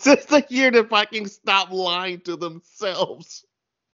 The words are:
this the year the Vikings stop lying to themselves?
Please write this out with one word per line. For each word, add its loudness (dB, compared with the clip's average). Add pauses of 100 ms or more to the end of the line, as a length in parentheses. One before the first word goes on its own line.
this 6
the 2
year 0
the 4
Vikings -2
stop -2
lying -4
to -8
themselves? -8 (520)